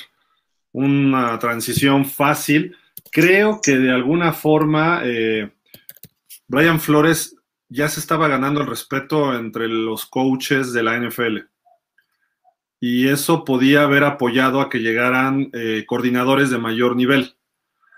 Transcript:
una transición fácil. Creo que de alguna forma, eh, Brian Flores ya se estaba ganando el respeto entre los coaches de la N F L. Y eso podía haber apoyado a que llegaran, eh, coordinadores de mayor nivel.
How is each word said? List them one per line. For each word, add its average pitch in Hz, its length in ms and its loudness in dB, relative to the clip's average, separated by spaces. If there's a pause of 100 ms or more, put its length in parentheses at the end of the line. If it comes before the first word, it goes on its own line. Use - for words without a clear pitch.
(720)
una 135 680 0
transición 120 680 0
fácil. 147 720 0 (340)
Creo 202 520 4
que 135 160 2
de 131 120 2
alguna 151 440 0
forma, 156 720 0
eh, 110 480 -2 (960)
Brian 156 340 2
Flores 151 540 2 (360)
ya 143 180 -2
se 151 100 -8
estaba 160 300 -2
ganando 139 320 0
el 139 60 -4
respeto 135 680 -4
entre 113 340 -6
los 113 360 -4
coaches 131 680 -2
de 120 80 0
la 113 140 0
N 120 120 -4
F 117 180 -4
L. 107 200 -6 (1300)
Y 123 300 0
eso 160 360 0
podía 135 400 4
haber 143 200 4
apoyado 131 560 0
a 135 80 -2
que 123 120 -4
llegaran, 127 720 0
eh, 110 320 -6
coordinadores 123 640 0
de 123 80 -2
mayor 117 360 -2
nivel. 127 420 0 (600)